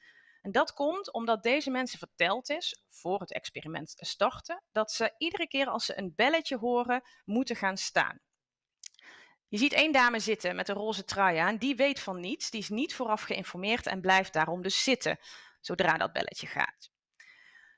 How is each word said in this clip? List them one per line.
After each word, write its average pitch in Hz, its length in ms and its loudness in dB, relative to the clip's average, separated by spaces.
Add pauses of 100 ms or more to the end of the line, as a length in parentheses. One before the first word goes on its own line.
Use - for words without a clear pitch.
(420)
En 196 100 -8
dat 262 220 2
komt 349 400 -2
omdat 226 300 0
deze 277 260 2
mensen 254 300 -4
verteld 190 500 -2
is, - 400 -6
voor 190 300 -4
het 180 140 -12
experiment - 640 -10
te - 80 -16
starten, - 680 -2
dat 214 200 0
ze 220 260 -2
iedere 330 300 -2
keer 269 200 0
als 233 180 -2
ze - 120 -4
een 185 180 -6
belletje 285 420 2
horen, 240 440 2 (240)
moeten 233 300 0
gaan 190 220 0
staan. - 420 0 (1300)
Je 208 100 -4
ziet 277 160 4
één 311 180 4
dame 240 280 6
zitten 202 360 -2
met 185 140 -4
een 202 60 -2
roze 208 300 -4
trui 185 320 4
aan, 190 200 2
die 254 180 0
weet 269 240 2
van 185 200 -6
niets, 190 300 -6
die 220 120 -6
is - 80 -10
niet 233 260 -4
vooraf 214 260 -2
geïnformeerd 196 640 -4
en 190 140 -4
blijft 190 320 4
daarom 165 280 0
dus 190 220 0
zitten, - 360 0 (400)
zodra 170 380 2
dat - 160 0
belletje - 340 -4
gaat. - 440 -6 (880)